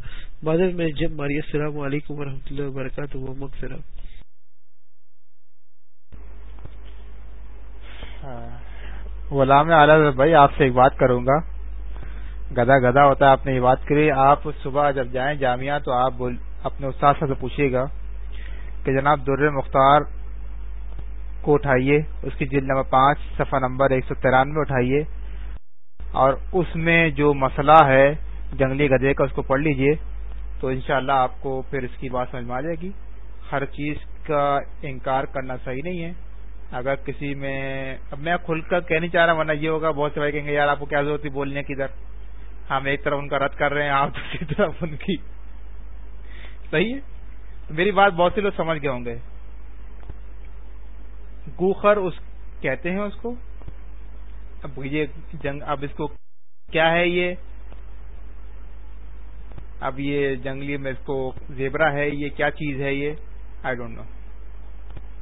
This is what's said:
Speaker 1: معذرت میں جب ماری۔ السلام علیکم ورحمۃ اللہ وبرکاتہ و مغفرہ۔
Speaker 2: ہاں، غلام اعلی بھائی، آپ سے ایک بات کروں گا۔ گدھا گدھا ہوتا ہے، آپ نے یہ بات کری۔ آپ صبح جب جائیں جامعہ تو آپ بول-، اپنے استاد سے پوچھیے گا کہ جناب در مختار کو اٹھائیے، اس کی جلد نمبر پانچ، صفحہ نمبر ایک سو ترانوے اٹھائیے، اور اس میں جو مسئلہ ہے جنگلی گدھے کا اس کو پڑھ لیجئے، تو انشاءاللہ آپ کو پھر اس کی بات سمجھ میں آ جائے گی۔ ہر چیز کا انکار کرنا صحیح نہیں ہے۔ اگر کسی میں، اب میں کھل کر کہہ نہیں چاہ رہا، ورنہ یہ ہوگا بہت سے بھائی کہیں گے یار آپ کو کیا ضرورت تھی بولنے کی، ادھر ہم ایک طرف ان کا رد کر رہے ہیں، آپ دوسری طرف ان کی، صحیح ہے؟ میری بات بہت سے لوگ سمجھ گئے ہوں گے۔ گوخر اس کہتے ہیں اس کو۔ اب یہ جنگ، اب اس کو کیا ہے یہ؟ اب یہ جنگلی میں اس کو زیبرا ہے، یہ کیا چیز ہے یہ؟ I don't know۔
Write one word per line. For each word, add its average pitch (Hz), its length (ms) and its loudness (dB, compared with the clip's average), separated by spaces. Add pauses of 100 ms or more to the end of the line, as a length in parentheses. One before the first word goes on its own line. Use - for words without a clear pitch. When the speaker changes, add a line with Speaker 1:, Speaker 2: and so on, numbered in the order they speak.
(440)
Speaker 1:
معذرت 170 300 2
میں 165 160 0
جب 156 220 0
ماری۔ 143 240 -2
السلام 151 440 -2
علیکم 147 400 -4
ورحمۃ 135 320 -4
اللہ 139 100 -4
وبرکاتہ 135 560 -4
و 131 200 -4
مغفرہ۔ 135 400 -4 (4000)
Speaker 2:
ہاں، 120 260 -6 (840)
غلام 139 380 6
اعلی 151 440 8
بھائی، 151 200 6
آپ 143 220 10
سے 156 60 4
ایک 131 100 6
بات 127 240 6
کروں 123 280 4
گا۔ 135 120 4 (1120)
گدھا 123 260 6
گدھا 127 280 10
ہوتا 139 200 8
ہے، 139 60 12
آپ 131 140 6
نے 139 80 2
یہ 127 60 2
بات 127 280 4
کری۔ 151 240 6
آپ 139 280 8 (240)
صبح 143 280 2
جب 131 200 -2
جائیں 131 240 -2
جامعہ 135 440 0
تو 147 120 -2
آپ 127 220 2
بول-، 123 300 -4 (200)
اپنے 139 240 -4
استاد 143 320 4
سے 139 200 0
پوچھیے 131 320 0
گا 127 140 2 (1000)
کہ 135 100 0
جناب 135 340 2
در 139 220 4
مختار 139 520 6 (1400)
کو 151 120 4
اٹھائیے، 143 460 4 (240)
اس 135 140 -4
کی 151 80 -2
جلد 135 180 0
نمبر 135 200 0
پانچ، 139 360 4 (180)
صفحہ 143 220 0
نمبر 131 300 2
ایک 131 180 2
سو 147 60 -4
ترانوے 135 480 4
اٹھائیے، 135 420 2 (1080)
اور 131 220 4 (200)
اس 180 220 0
میں 165 340 4
جو 147 240 4
مسئلہ 143 520 8
ہے 135 300 8 (440)
جنگلی 135 320 2
گدھے 131 220 4
کا 143 100 2
اس 131 80 2
کو 143 100 -2
پڑھ 135 200 0
لیجئے، 143 320 2 (640)
تو 139 80 -4
انشاءاللہ 131 440 0
آپ 127 300 2
کو 135 280 -4
پھر 135 140 -4
اس 123 160 -6
کی 135 100 -4
بات 123 220 -2
سمجھ 127 120 -6
میں 120 120 -4
آ 131 60 -4
جائے 165 200 -4
گی۔ 180 80 -6 (640)
ہر 139 140 0
چیز 147 300 -4 (300)
کا 143 340 2 (220)
انکار 135 420 -2
کرنا 131 320 -6 (100)
صحیح 131 180 -4
نہیں 175 200 -4
ہے۔ 170 80 -6 (600)
اگر 131 240 -2
کسی 143 400 -4
میں، 135 640 -4 (140)
اب 135 80 -6
میں 165 260 0
کھل 165 160 0
کر 175 180 0
کہہ 170 180 0
نہیں 170 160 0
چاہ 170 120 6
رہا، 170 80 6
ورنہ 156 180 2
یہ 151 180 0
ہوگا 156 220 0
بہت 147 220 0
سے 156 60 -4
بھائی 147 120 0
کہیں 147 160 -4
گے 147 60 -2
یار 147 140 4
آپ 143 120 2
کو 143 60 -6
کیا 143 160 0
ضرورت 147 200 -2
تھی 147 80 -4
بولنے 139 340 -4
کی، 147 100 -6
ادھر 135 140 -4 (840)
ہم 139 140 0
ایک 139 180 0
طرف 143 160 0
ان 143 80 -4
کا 139 120 0
رد 143 180 0
کر 143 160 2
رہے 147 100 0
ہیں، 143 60 0
آپ 139 260 2
دوسری - 400 -6
طرف 175 260 2
ان 160 140 -4
کی، 185 200 -2 (1600)
صحیح 202 240 0
ہے؟ 277 40 -6 (720)
میری 175 220 2
بات 196 220 6
بہت 175 220 4
سے 214 60 0
لوگ 196 160 2
سمجھ 160 240 0
گئے 139 80 0
ہوں 123 160 -2
گے۔ 117 100 -4 (2500)
گوخر 196 380 4
اس 185 160 -2 (480)
کہتے 151 300 -2
ہیں 190 80 -2
اس 208 220 -4
کو۔ 240 140 -4 (1300)
اب 135 220 -6
یہ 147 200 -2 (380)
جنگ، 143 220 -4
اب 143 160 -4
اس 139 140 -4
کو 151 120 -4 (640)
کیا 165 200 4
ہے 175 160 4
یہ؟ 180 260 0 (2500)
اب 135 200 -4
یہ 139 360 0
جنگلی 135 420 -4
میں 135 140 -4
اس 123 140 -6
کو 131 280 -2 (160)
زیبرا 135 440 0
ہے، 143 160 0
یہ 147 260 -2
کیا 147 160 2
چیز 147 300 -4
ہے 139 120 0
یہ؟ 143 180 -2 (540)
I 135 60 0
don't 120 220 -6
know۔ 110 120 -8 (1160)